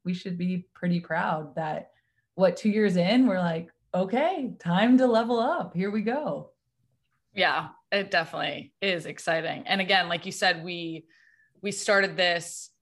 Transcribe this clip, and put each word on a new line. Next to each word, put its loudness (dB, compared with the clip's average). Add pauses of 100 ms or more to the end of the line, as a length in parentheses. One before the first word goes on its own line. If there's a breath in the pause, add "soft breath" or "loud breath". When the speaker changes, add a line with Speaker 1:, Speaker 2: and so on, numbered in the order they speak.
Speaker 1:
we -4
should -8
be -4
pretty 0
proud -4
that, -6 (440)
what, 4
two 0
years 4
in, 6
we're 2
like, -2 (260)
"Okay, 0
time 4
to 6
level 2
up. -2
Here -2
we -2
go." -4 (840)
Speaker 2:
Yeah, 0 (220)
it -2
definitely -4
is -2
exciting. -4
And 0
again, 2
like -4
you -8
said, -2
we, -8 (560 soft breath)
we -6
started 0
this -2 (120)